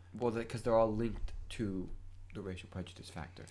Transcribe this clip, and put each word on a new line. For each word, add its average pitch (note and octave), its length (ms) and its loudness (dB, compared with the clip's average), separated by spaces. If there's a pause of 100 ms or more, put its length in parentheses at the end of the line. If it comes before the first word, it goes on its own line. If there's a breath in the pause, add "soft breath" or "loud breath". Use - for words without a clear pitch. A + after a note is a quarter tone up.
(180 soft breath)
Well, A#2 140 2
the, A2+ 120 0
'cause A2+ 180 -4
they're A#2 140 6
all A2+ 160 10
linked A2 400 2 (180)
to F#2+ 380 0 (460)
the - 60 -6
racial F#2+ 300 -6
prejudice - 380 -8
factor. E2 420 -10